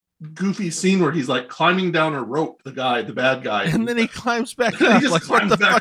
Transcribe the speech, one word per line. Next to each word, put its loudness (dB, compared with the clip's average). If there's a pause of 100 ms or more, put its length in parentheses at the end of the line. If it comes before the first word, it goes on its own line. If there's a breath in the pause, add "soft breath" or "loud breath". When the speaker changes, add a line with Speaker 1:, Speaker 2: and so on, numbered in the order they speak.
(340)
Speaker 1:
goofy -4
scene 2
where 2
he's, -2
like, -2
climbing 0
down 0
a -6
rope, -4
the -14
guy, -2
the -8
bad 0
guy. -2
Speaker 2:
And 0
then -2
he 0
climbs -4
back -2
Speaker 1:
<laughs> -12
He 2
Speaker 2:
up. 6
Speaker 1:
just 0
Speaker 2:
Like, -2
what 4
Speaker 1:
climbs 2
Speaker 2:
the 2
Speaker 1:
back 4